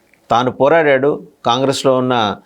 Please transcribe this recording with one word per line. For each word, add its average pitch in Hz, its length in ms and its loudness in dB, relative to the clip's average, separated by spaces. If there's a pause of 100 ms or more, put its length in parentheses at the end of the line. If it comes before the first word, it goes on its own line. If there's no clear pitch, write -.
(300)
తాను 120 200 0
పోరాడాడు. 143 720 0 (240)
కాంగ్రెస్లో 131 500 0
ఉన్న 120 500 -2